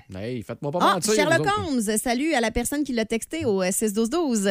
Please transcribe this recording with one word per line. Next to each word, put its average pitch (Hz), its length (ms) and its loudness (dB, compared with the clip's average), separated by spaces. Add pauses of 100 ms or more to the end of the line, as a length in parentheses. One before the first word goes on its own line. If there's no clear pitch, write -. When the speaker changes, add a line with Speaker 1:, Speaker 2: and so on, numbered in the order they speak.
(140)
Speaker 1:
Hey, 110 300 -6
faites-moi 139 300 -6
pas 175 80 -2
Speaker 2:
Ah, 339 140 6
Speaker 1:
mentir, - 180 0
Speaker 2:
Sherlock 302 240 4
Speaker 1:
vous - 80 2
autres. 403 240 0 (200)
Speaker 2:
Holmes, 220 80 0
salut 269 360 0
à 247 80 2
la 226 100 0
personne 262 320 -2
qui 277 80 -4
l'a 226 140 0
texté 294 400 -4
au, 190 180 2
euh, 180 80 0
six 214 220 0
douze 226 160 2
douze. 240 420 0